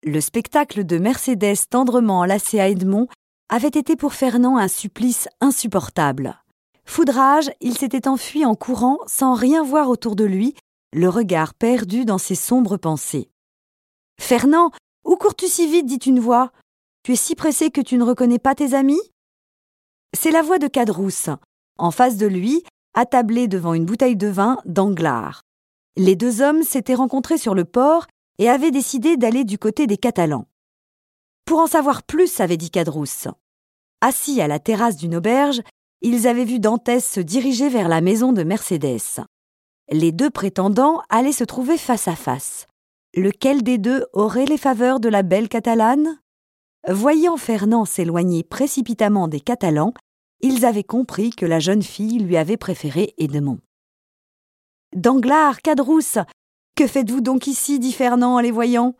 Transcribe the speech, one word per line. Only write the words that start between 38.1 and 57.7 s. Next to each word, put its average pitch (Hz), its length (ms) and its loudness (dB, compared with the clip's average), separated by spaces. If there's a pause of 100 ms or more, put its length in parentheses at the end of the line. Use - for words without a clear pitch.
de 202 100 0
Mercédès. 156 800 -4 (680)
Les 160 220 2
deux 247 180 0
prétendants 208 800 0
allaient 247 240 2
se 254 120 -2
trouver 262 340 -2
face - 300 -4
à 165 80 -4
face. - 500 -8 (480)
Lequel 240 480 0
des 247 160 0
deux 240 340 0
aurait 214 340 0
les 294 120 0
faveurs 254 400 0
de 233 100 0
la 202 140 2
belle 190 260 0
Catalane ? 240 680 0 (720)
Voyant 302 480 2
Fernand 220 480 0
s'éloigner 170 580 -2
précipitamment 214 840 -2
des 151 120 -4
Catalans, 170 540 0 (460)
ils 254 260 2
avaient 208 180 0
compris 233 460 -2
que 202 160 -6
la 165 140 2
jeune 190 220 0
fille 220 360 -4
lui 180 180 0
avait 160 200 0
préféré 160 600 -4
Edmond. « 143 440 -2 (1400)
Danglars, 262 680 2
Cadrousse, 302 560 0 (580)
que 285 100 4
faites-vous 254 340 0
donc 254 260 -2
ici ? » 277 320 -2